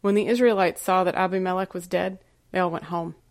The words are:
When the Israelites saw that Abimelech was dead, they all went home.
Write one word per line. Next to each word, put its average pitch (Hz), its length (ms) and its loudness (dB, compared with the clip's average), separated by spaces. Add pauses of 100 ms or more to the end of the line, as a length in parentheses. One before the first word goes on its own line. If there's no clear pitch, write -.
When 202 140 2
the 208 120 2
Israelites 226 540 2
saw 185 240 2
that 185 100 0
Abimelech 185 580 -2
was 175 140 -10
dead, 185 320 -2 (320)
they 185 80 -2
all 180 120 2
went 165 140 -8
home. 170 300 -6 (160)